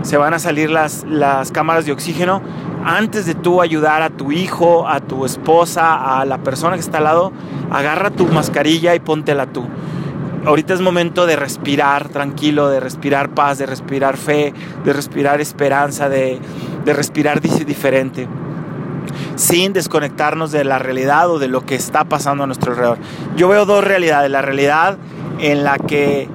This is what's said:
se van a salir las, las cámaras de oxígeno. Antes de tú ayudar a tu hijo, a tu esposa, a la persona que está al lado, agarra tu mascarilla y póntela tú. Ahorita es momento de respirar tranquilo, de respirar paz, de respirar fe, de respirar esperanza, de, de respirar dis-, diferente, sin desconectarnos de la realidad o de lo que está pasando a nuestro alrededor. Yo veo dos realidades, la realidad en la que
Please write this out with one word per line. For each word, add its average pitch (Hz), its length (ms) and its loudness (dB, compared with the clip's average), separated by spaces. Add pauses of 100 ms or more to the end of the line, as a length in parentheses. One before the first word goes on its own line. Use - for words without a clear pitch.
se - 160 0
van 147 160 4
a 165 60 0
salir 156 320 0
las, 156 360 0
las 139 440 0
cámaras 160 340 0
de 147 60 -2
oxígeno. 170 500 -2 (420)
Antes 202 420 -2
de 160 100 -2
tú 175 260 2
ayudar 156 400 2
a 160 80 0
tu 139 220 -6
hijo, 170 560 2
a 139 140 0
tu 131 240 -6
esposa, 160 920 2
a 135 60 0
la 135 140 -2
persona 160 360 -2
que 170 60 -4
está 160 180 -4
al 156 40 2
lado, 170 280 2 (380)
agarra 151 420 0
tu 180 140 0
mascarilla 160 680 2
y 165 40 0
póntela 147 480 -2
tú. 123 200 -8 (760)
Ahorita 151 300 2
es 180 60 0
momento 175 440 2
de 165 100 4
respirar 143 720 0
tranquilo, 147 600 0
de 135 100 2
respirar 139 500 -2
paz, 143 280 2
de 135 80 -4
respirar 135 500 -2
fe, 147 380 0 (300)
de 139 100 2
respirar 143 480 0
esperanza, 143 680 0
de, 131 320 0 (460)
de 147 80 2
respirar 147 480 0
dis-, 160 240 0
diferente, 131 640 0 (1080)
sin 185 380 2
desconectarnos 151 800 0
de 147 120 2
la 135 140 2
realidad 131 540 2
o 160 80 2
de 135 80 0
lo 127 180 -2
que - 80 -4
está 151 300 0
pasando 143 400 0
a - 20 0
nuestro 127 260 -2
alrededor. 120 280 2 (360)
Yo 175 120 4
veo 208 180 6
dos 202 180 4
realidades, 165 460 4
la 139 140 2
realidad 143 540 2 (420)
en 147 240 2
la 139 160 2
que 143 540 0